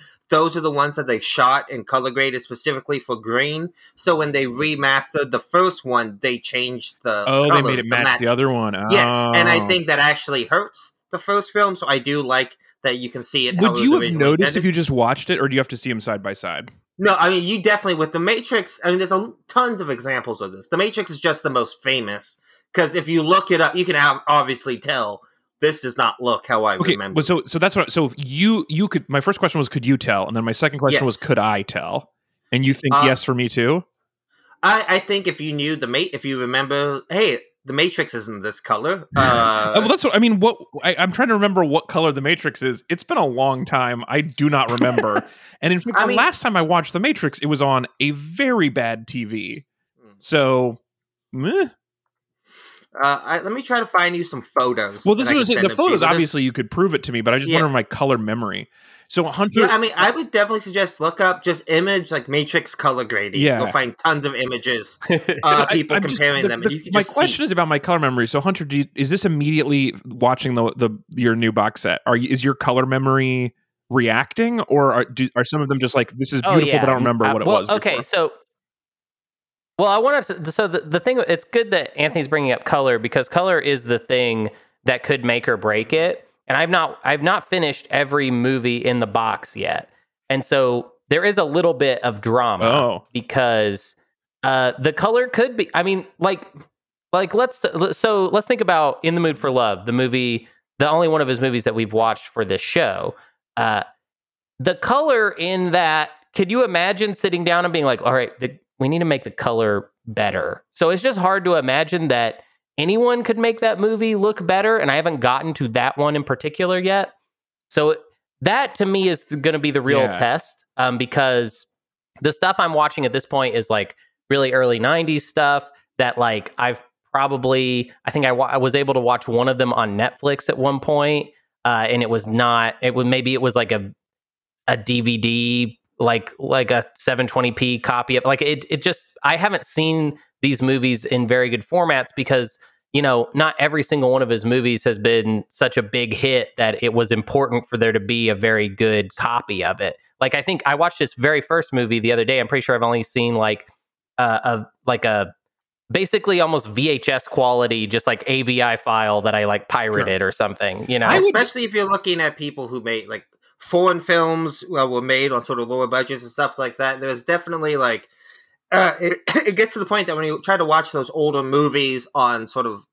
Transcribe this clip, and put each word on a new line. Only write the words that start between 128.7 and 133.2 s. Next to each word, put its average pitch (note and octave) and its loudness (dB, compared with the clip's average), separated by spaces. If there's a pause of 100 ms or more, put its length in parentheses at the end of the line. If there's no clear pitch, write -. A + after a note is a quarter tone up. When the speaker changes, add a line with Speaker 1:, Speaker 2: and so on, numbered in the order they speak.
Speaker 3:
able C#3 0
to B2+ 2
watch A#2+ 0
one A#2+ 2
of C3 0
them B2 0
on A2 0
Netflix C#3 -2
at D3 -4
one C#3 0
point, D3 0 (340)
uh, A2+ 2
and A#2+ 2
it A2+ 0
was A2 0
not, A#2 2
it B2+ 0
was, B2 0
maybe B2+ 0